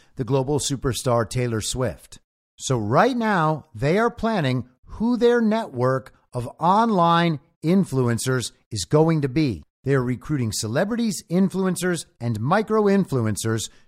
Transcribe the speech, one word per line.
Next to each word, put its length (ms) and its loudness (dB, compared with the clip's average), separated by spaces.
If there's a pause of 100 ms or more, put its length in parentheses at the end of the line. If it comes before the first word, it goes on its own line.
(160)
the 80 -6
global 340 0
superstar 720 -2
Taylor 320 -2
Swift. 560 -6 (400)
So 220 -2
right 360 2
now, 600 0
they 240 0
are 100 2
planning 600 -2 (160)
who 320 -2
their 240 4
network 720 -2 (200)
of 140 -6 (120)
online 800 2 (220)
influencers 920 0 (180)
is 140 -6
going 340 4
to 80 -2
be. 340 -2 (220)
They 100 0
are 100 2
recruiting 500 -4
celebrities, 760 -4
influencers, 760 0 (160)
and 180 -4
micro-influencers 1300 0 (180)